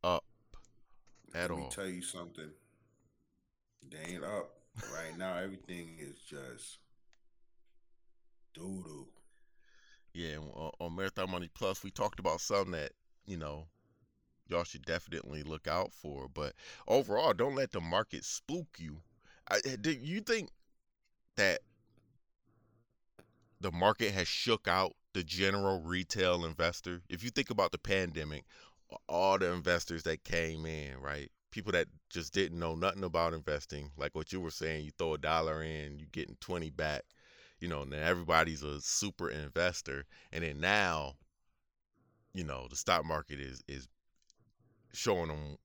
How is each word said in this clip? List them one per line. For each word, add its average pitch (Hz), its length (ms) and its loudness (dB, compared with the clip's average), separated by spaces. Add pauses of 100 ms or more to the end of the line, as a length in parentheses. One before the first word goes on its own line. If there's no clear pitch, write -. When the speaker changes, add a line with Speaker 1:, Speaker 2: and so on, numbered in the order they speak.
Speaker 1:
up 87 200 4 (1080)
at 87 160 -2
Speaker 2:
Let 80 80 -4
me - 60 -6
Speaker 1:
all. 65 60 -8
Speaker 2:
tell 98 180 -6
you 90 140 -6
something. 85 480 -12 (1400)
They 87 240 -8
ain't 80 100 -6
up. 98 280 -4 (420)
Right 80 220 -8
now, 92 220 -4
everything 90 600 -8
is 71 200 -14
just - 600 -14 (1700)
doo-doo. 78 540 -10 (1040)
Speaker 1:
Yeah, 82 200 -6
and 76 220 -8
on, 80 240 -6
on 85 180 -6
Marathon 95 340 -2
Money 87 240 -4
Plus, 98 280 -2
we 98 80 -10
talked - 300 -2
about 87 220 2
something 98 300 2
that, 76 200 -4 (320)
you 92 140 -8
know, 78 300 -6 (800)
y'all 85 160 2
should - 200 -12
definitely 80 580 -6
look 78 240 -8
out 82 280 0
for. 67 340 -10
But 71 240 -6 (340)
overall, 117 460 6
don't 123 220 4
let 135 180 0
the 98 80 -2
market 85 440 0
spook - 420 -4 (120)
you. 80 220 -10 (480)
I, 104 120 4 (200)
do 156 120 0
you 151 280 -4
think 220 300 -2 (840)
that 95 240 6 (2000)
the 92 100 0
market 101 420 6
has 92 140 2
shook - 400 2
out 92 300 4 (180)
the 92 80 0
general 95 580 2
retail 90 640 2
investor? 85 640 0
If 90 140 -8
you 120 80 -4
think - 180 0
about 98 220 4
the - 80 -4
pandemic, 80 680 0 (640)
all 95 300 6
the 90 140 4
investors 85 500 0
that 80 220 -2
came 80 420 0
in, 73 340 -6
right? 71 300 -6 (220)
People 101 200 -4
that 85 140 4 (240)
just - 240 -8
didn't 85 240 2
know 82 160 0
nothing 92 300 0
about 85 280 4
investing, 73 640 -4
like 73 180 -2
what 80 180 -4
you 92 80 0
were 82 100 -2
saying, 78 340 -2
you 76 140 -8
throw 80 160 2
a 73 40 -2
dollar 80 440 2
in, 76 360 -6
you 76 120 -12
getting - 300 -6
twenty 85 300 -4
back. 73 340 -2 (560)
You 85 80 -4
know, 73 160 -4
now 73 200 -4
everybody's 82 580 4
a 73 200 -4
super - 480 -2
investor. 73 760 -2 (280)
And 85 120 -4
then 73 160 -6
now, 85 540 2 (1200)
you 90 100 -6
know, 64 240 -6
the 69 80 -10
stock 85 300 4
market 76 340 -2
is, 65 280 -10
is 67 200 -8 (1040)
showing 90 360 2
them 76 360 -6